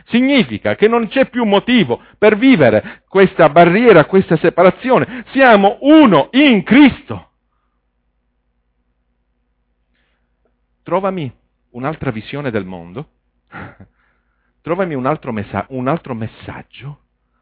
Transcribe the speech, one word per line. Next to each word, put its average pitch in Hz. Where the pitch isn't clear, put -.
Significa 226
che 208
non 233
c'è 262
più 240
motivo 202
per 214
vivere 165
questa 185
barriera, 170
questa 190
separazione. 190
Siamo 220
uno 269
in 247
Cristo. 214
Trovami 185
un'altra 139
visione 131
del 107
mondo, 92
<laughs> -
trovami 175
un 127
altro 143
messa-, 104
un 127
altro 147
messaggio -